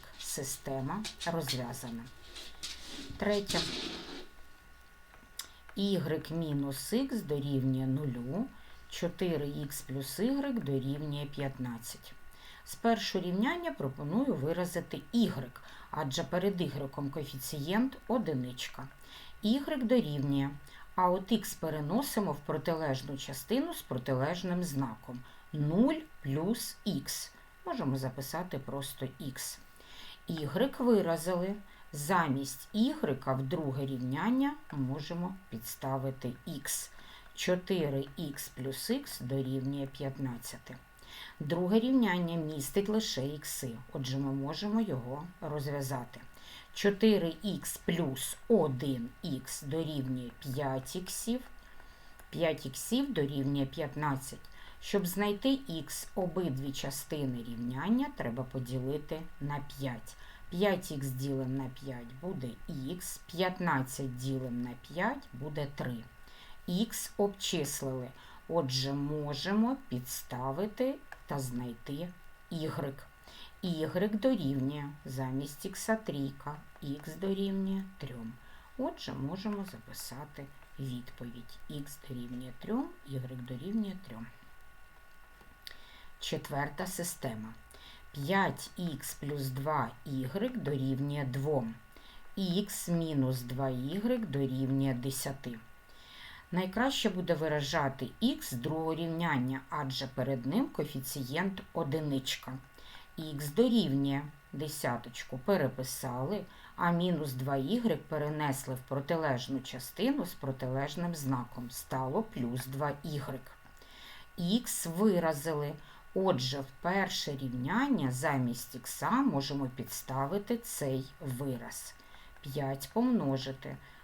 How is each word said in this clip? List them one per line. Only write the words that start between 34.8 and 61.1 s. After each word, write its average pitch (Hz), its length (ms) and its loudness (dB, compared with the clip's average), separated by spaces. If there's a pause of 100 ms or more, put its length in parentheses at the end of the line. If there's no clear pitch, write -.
підставити 131 840 -2 (300)
х. - 280 -4 (440)
Чотири 165 720 2 (120)
х 147 360 -4
плюс 135 320 -4
х 277 340 -2
дорівнює 135 680 0
п'ятнадцяти. 131 880 -6 (640)
Друге 180 400 4
рівняння 196 560 6
містить 156 520 0
лише 214 380 2
ікси, 143 440 -4 (220)
отже, 135 260 0
ми 139 140 2
можемо 175 480 2
його 143 460 0 (140)
розв'язати. 143 800 -2 (540)
Чотири 202 640 6 (260)
х - 220 -6
плюс 160 520 2 (120)
один 135 600 4 (140)
х 135 400 -4
дорівнює 139 760 0
п'ять 135 580 -2
іксів. 226 440 -2 (880)
П'ять 156 360 2
іксів 254 460 0
дорівнює 143 540 2
п'ятнадцять. 143 720 -2 (420)
Щоб 190 260 2
знайти 208 520 4 (280)
х, - 280 -6
обидві 156 580 2
частини 135 680 -2
рівняння 127 680 2 (100)
треба 123 280 -2
поділити 131 760 -2 (200)
на 143 200 -2 (180)
п'ять. 123 380 -4 (340)
П'ять 185 380 4
х 139 180 -2
ділимо 131 580 0